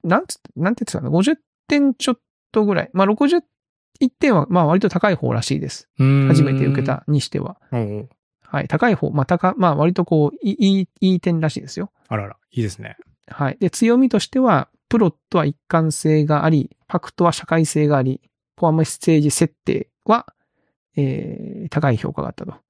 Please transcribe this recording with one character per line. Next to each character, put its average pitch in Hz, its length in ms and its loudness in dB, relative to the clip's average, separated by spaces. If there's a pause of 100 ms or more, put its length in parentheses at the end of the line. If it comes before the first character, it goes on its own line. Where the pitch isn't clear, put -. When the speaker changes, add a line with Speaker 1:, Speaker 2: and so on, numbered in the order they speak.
Speaker 1:
な 185 160 0
ん 370 80 -8
つ-、 - 120 -14 (160)
な 180 160 -2
ん 233 40 -2
て - 80 -10
言 - 20 -6
っ - 20 -14
て - 40 -12
た - 80 -6
か - 60 -8
な？ 135 40 -4
五 170 140 2
十 302 140 0 (300)
点 285 260 2
ち - 160 -4
ょ - 20 0
っ - 80 -4 (320)
と 214 140 2
ぐ 202 100 0
ら - 80 0
い。 - 100 -8
ま 185 100 2
あ、 - 20 4
六 214 220 2
十 339 120 2 (600)
一 254 100 2
点 262 260 2
は、 151 140 2
ま 175 120 2
あ、 156 40 4
割 180 160 2
と 208 80 0
高 202 200 0
い 175 60 2
方 123 180 -2
ら 113 80 0
し 139 140 -4
い 147 40 -4
で 139 100 -8
す。 - 200 -16 (100)
Speaker 2:
う 135 40 4
ー 135 220 4
ん。 - 20 2
Speaker 1:
初 135 160 6
め 135 100 2
て 135 120 0
受 139 160 0
け - 20 -2
た 135 240 -4
に 147 140 2
し - 80 -10
て - 100 -6
は。 - 180 -8 (140)
Speaker 2:
お 123 60 -4
う - 20 0
お 104 220 -4
う。 131 80 -16 (320)
Speaker 1:
は 143 200 -6
い。 143 60 -8
高 233 220 0
い 196 60 2
方。 - 160 -4
ま 143 120 0
あ、 - 20 0
高-、 185 320 0
ま 180 120 2
あ、 143 60 0
割 160 180 2
と 175 120 -2
こ 151 280 2
う、 - 120 -18
い-、 196 140 0
い 196 220 2
い、 180 60 -4 (120)
い 190 160 2
い 170 40 -2
点 170 200 -2
ら 156 100 0
し - 80 -8
い - 40 -8
で 139 80 -18
す - 100 -12
よ。 196 120 -8 (160)
Speaker 2:
あ 107 100 -6
ら 101 100 -6
ら、 - 100 -18 (140)
い - 80 -6
い - 40 -2
で 101 60 -2
す 92 100 -12
ね。 - 180 -18 (300)
Speaker 1:
は 139 240 -6
い。 - 80 -12
で、 180 100 0
強 233 280 2
み 262 120 4
と 208 100 0
し - 80 -4
て 262 120 -4
は、 214 300 2 (200)
プ 233 100 2
ロ 196 80 4
ッ 151 60 0 (160)
ト 190 80 -2
は 151 80 2
一 143 100 -2 (140)
貫 160 240 2
性 156 320 2
が 151 180 0
あ 160 60 2
り、 151 260 0 (140)
フ 180 80 -4
ァ - 20 0
ク - 140 -12
ト 175 100 -2
は 170 80 4
社 - 140 -8
会 165 200 0
性 151 220 0
が 147 80 2
あ 135 80 0
り、 131 160 -4 (380)
コ 175 100 0
ア 156 60 2
メ 160 100 2
ッ - 20 2
セ - 320 0
ー 147 40 4
ジ 147 100 2
設 - 220 0 (100)
定 - 260 -4 (140)
は、 - 240 0 (680)
え - 680 -6
ー、 - 20 -12
高 151 220 0
い 110 60 0
評 - 140 -6
価 - 100 -8
が - 60 -6
あ - 40 -8
っ - 40 -18
た - 100 -14
と。 - 80 -12 (160)